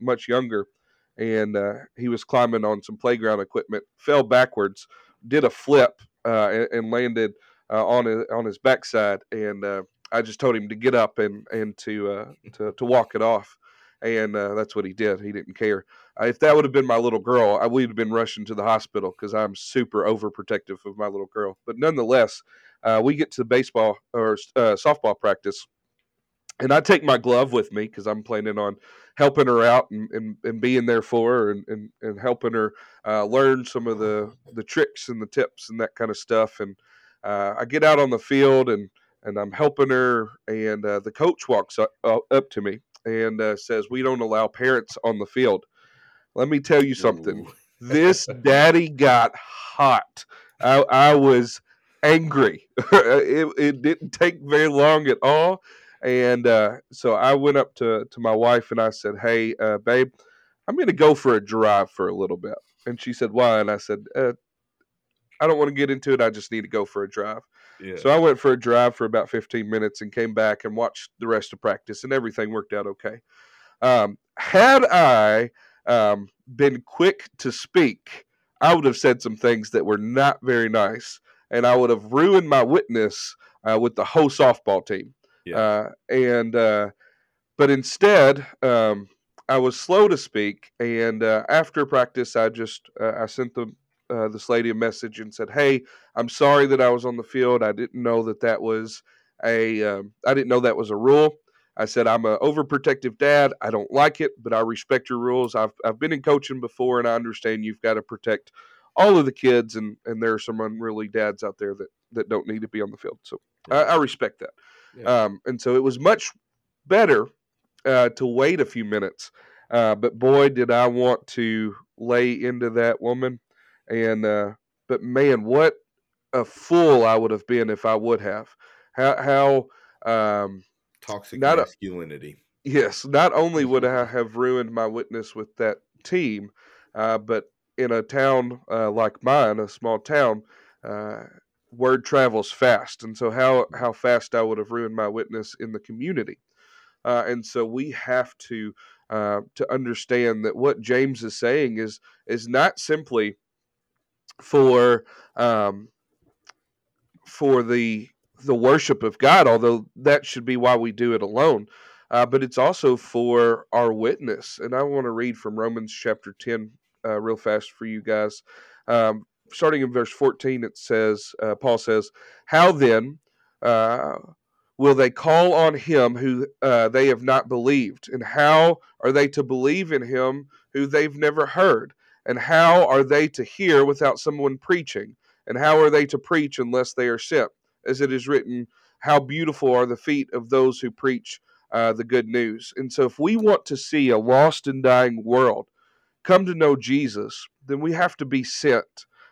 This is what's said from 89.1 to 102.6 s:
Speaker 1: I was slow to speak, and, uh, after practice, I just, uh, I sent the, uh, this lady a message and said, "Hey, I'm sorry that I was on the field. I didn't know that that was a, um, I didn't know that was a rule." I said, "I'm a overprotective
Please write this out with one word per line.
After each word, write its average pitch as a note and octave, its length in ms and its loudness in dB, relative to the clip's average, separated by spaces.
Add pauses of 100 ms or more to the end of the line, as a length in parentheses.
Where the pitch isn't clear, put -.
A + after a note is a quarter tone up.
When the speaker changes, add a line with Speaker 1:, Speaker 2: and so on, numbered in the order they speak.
Speaker 1:
I C3 100 2
was B2+ 200 0
slow G3+ 300 4
to F3 80 0
speak, - 640 -6
and, A2+ 420 -4
uh, A2 280 0
after D#3 360 0
practice, B2 500 -2
I A2+ 120 2
just, A2+ 400 -12 (120)
uh, A2 180 -4
I A2+ 80 -6
sent B2 280 -10
the, A#2+ 120 -8 (440)
uh, A2 180 -4
this G#2+ 200 -14
lady A#2 220 0
a A2+ 40 -2
message A2 460 -6
and G#2+ 140 -18
said, G#2+ 160 -10
"Hey, C#3 340 0 (300)
I'm A#2 140 -4
sorry C#3+ 400 4
that C3+ 120 2
I B2+ 100 4
was A#2+ 140 0
on B2 120 -6
the A2+ 80 -10
field. B2 380 0
I G#2+ 100 0
didn't A#2+ 300 -8
know A#2 220 0
that A2 160 -8
that A2+ 220 -2
was A2 400 -6 (420)
a, A2+ 400 0
um, G2+ 280 -6 (140)
I C3 80 2
didn't C3 140 -2
know B2 120 2
that A#2+ 160 0
was G#2+ 140 -6
a G#2 60 -4
rule." D3 420 4 (380)
I - 100 -4
said, A#2 200 0
"I'm A2+ 180 0
a G#2+ 140 0
overprotective C#3 800 -2